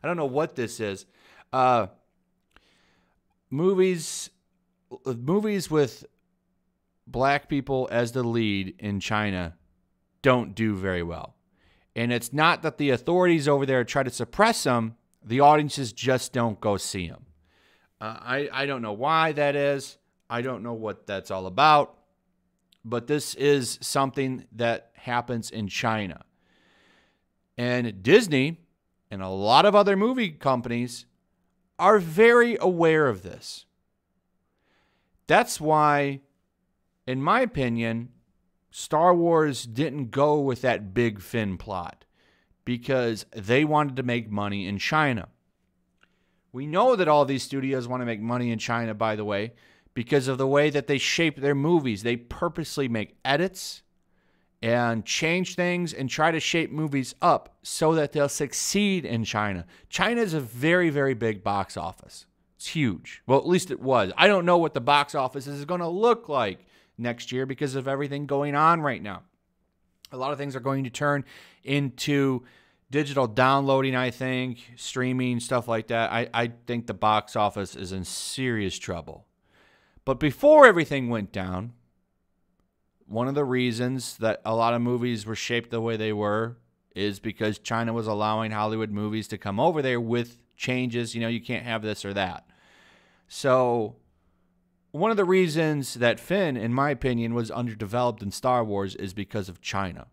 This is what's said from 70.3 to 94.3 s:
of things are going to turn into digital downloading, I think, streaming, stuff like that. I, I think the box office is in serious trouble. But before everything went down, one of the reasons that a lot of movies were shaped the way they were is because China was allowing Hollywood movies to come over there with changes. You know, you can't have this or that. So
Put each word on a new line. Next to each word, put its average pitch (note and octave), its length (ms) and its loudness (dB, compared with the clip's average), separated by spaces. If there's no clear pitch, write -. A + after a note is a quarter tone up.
of C#3 80 -6
things C#3 160 -8
are C3 40 -6
going C3+ 260 -2
to A#2+ 40 -8
turn C#3+ 340 -2
into C3+ 800 0
digital C#3 380 0
downloading, C3+ 680 2
I B2+ 160 -2
think, B2+ 640 -6
streaming, B2+ 640 -2
stuff A#2+ 280 -2
like A2+ 200 -2
that. A2+ 240 0
I, A#2 220 -2
I A#2 180 -2
think A#2+ 220 -6
the A2 60 -6
box G#2+ 420 0
office G#2 400 -2
is F2+ 160 -10
in F#2+ 140 -6
serious A2+ 720 -4
trouble. D#2+ 480 -12
But C3 140 -2
before C#4+ 460 8
everything D3+ 440 4
went A2 220 -4
down, F#2 420 -6
one A#2+ 220 -4
of C#3 80 -4
the C#3+ 100 2
reasons B2 720 -2
that A2 280 -2
a A2+ 100 -2
lot A#2 180 2
of A#2+ 80 0
movies A#2+ 440 -2
were A2 100 -6
shaped A#2 340 -4
the A#2 120 -4
way A2+ 160 -4
they G#2+ 160 -2
were G#2+ 440 -2
is G2 240 -4
because G#2+ 400 -4
China A#2 340 -4
was A2+ 140 -4
allowing G#2+ 440 -2
Hollywood G#2+ 400 -4
movies G#2+ 380 -4
to G#2 80 -8
come G2+ 220 -6
over D#3 220 2
there B2+ 200 0
with A#2 360 -4
changes. A#2+ 600 -4
You A#2 60 -4
know, A2+ 60 -2
you A#2 140 -4
can't A#2 240 -8
have A2+ 160 -4
this G#2+ 240 -6
or G2 80 -6
that. F#2 340 -4
So A#2+ 680 0